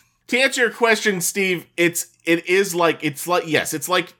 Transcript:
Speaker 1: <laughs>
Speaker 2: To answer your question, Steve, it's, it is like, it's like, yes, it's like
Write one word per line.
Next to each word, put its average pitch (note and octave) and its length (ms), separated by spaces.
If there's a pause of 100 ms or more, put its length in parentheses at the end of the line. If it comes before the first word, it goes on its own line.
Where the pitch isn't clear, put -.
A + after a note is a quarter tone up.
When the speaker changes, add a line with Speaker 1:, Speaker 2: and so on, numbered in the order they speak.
Speaker 1:
<laughs> - 40 (220)
Speaker 2:
To A#3+ 80
answer C4 220
your A3+ 100
question, A3 500
Steve, F#3 460 (100)
it's, E3+ 300 (180)
it E3+ 240
is F#3 240
like, E3+ 300
it's D3 240
like, F3 220
yes, D3 260
it's D#3 140
like F3+ 320